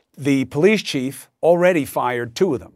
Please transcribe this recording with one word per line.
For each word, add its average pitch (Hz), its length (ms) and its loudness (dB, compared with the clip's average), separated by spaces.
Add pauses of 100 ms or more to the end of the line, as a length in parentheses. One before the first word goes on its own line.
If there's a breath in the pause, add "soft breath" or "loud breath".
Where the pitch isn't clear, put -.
(180 soft breath)
The 135 280 0
police 180 360 2
chief 135 480 -8 (140)
already 175 420 4
fired 120 500 -4
two 185 200 2
of 110 40 -4
them. 98 160 -20